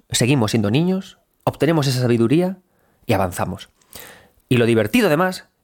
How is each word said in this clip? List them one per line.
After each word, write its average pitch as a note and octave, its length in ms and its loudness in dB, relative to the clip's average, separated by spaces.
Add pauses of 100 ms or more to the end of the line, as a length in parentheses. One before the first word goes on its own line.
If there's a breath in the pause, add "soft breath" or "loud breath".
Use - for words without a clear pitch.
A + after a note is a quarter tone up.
seguimos A#2+ 420 0
siendo G#2 200 0
niños, F3+ 480 -2 (240)
obtenemos D3+ 420 0
esa B2+ 160 -2
sabiduría B2 560 0 (480)
y A#2 80 -2
avanzamos. F#2+ 560 -4 (800 loud breath)
Y B2+ 80 2
lo A#2+ 80 4
divertido, A#2 420 2
además, F3+ 420 -2 (140)